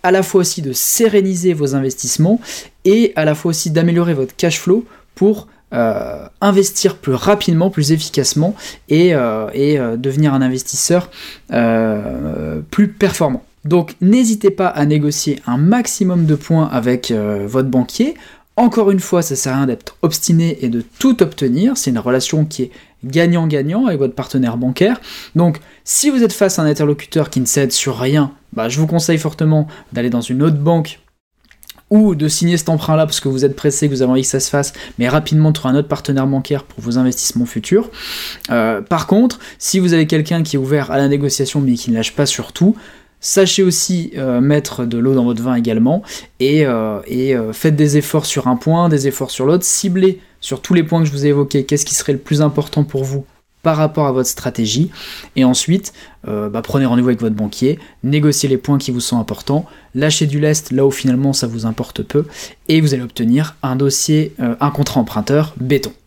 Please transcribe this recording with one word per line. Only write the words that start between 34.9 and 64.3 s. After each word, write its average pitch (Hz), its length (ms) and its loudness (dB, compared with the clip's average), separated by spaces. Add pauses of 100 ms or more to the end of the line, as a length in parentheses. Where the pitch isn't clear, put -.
mais 120 100 0
rapidement 156 440 2
trouver 131 200 -2
un 139 60 4
autre 147 100 -2
partenaire 139 380 -2
bancaire 139 380 -2
pour - 160 -18
vos 120 180 -2
investissements 123 480 0
futurs. 180 420 0 (640)
Euh, 110 320 0
par 156 240 -4
contre, 233 320 2 (200)
si - 200 -2
vous 180 160 2
avez 160 120 4
quelqu'un 160 360 0
qui 151 140 -4
est - 20 0
ouvert 135 320 -2
à 135 80 0
la 139 100 2
négociation 139 540 0
mais 131 120 2
qui 120 180 -6
ne 113 40 2
lâche 113 180 -4
pas 143 120 0
sur - 260 -6
tout, 202 240 2 (460)
sachez 190 400 2
aussi, 180 540 0
euh, 127 240 0
mettre 143 460 0
de 117 100 -4
l'eau 131 180 2
dans 123 100 2
votre 117 180 -2
vin 127 120 -2
également, 120 480 2 (360)
et, 143 260 2
euh, 110 420 -2
et, 127 300 0
euh, 110 160 -2
faites 151 240 0
des 147 220 2
efforts 151 260 0
sur 131 240 -2
un 123 80 2
point, 165 320 2
des 139 200 2
efforts 131 220 -4
sur 127 140 -4
l'autre, 175 180 2
ciblez 190 580 0 (200)
sur - 220 -8
tous - 100 -2
les 170 100 4
points 165 180 0
que 160 40 2
je 143 80 -2
vous 143 140 -2
ai - 20 4
évoqués, 143 360 2
qu'est-ce 147 200 -2
qui - 100 -6
serait - 200 -2
le 131 40 -4
plus 147 220 -2
important 151 420 0
pour 135 220 -2
vous 135 220 -6 (360)
par 160 140 0
rapport 156 300 0
à 131 60 0
votre 127 180 0
stratégie, 120 600 -2 (460)
et 131 80 4
ensuite, 160 480 0 (360)
euh, 104 200 -6
bah, 113 140 -6
prenez 135 240 0
rendez-vous 123 220 2
avec 117 120 0
votre 110 160 -2
banquier, 123 420 -2 (260)
négociez 147 440 2
les 131 80 2
points 139 220 0
qui 135 120 -4
vous 120 100 -2
sont 120 180 -2
importants, 135 480 -4 (280)
lâchez 151 300 0
du 147 160 -2
lest 151 320 0
là 135 140 4
où 139 40 6
finalement 135 440 0
ça 127 120 -2
vous 113 200 -6
importe 113 360 -6
peu, 147 220 0 (440)
et 160 120 4
vous 147 140 2
allez 123 80 -4
obtenir 123 600 0
un 131 140 -2
dossier, 151 640 0